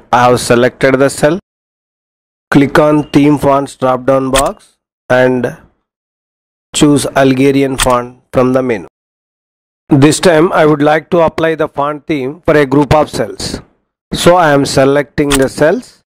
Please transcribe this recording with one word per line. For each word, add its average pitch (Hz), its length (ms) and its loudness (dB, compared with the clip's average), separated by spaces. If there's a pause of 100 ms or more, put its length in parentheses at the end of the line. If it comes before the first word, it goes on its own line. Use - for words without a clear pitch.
(140)
I 123 160 2
have 123 100 2
selected 127 600 0
the 139 100 2
cell. 151 300 -2 (1120)
Click 139 260 0
on 151 320 0
Theme 147 300 2
Fonts 139 360 -2
drop-down 131 540 -2
box 131 480 -4 (320)
and 127 480 0 (1160)
choose 143 400 0
Algerian 135 600 0
font 123 440 -4 (100)
from 127 220 0
the 131 80 0
menu. 110 260 -6 (1000)
This 143 300 2
time 175 340 2
I 165 140 2
would 151 160 0
like 151 280 0
to 175 100 0
apply 160 340 -2
the 151 120 -4
font 143 380 -6
theme 147 360 -6
for 160 140 0
a 147 100 2
group 135 280 0
of - 160 2
cells. - 520 -8 (520)
So 175 220 2
I 170 160 4
am 139 140 2
selecting 143 640 0
the 135 200 0
cells. - 640 -2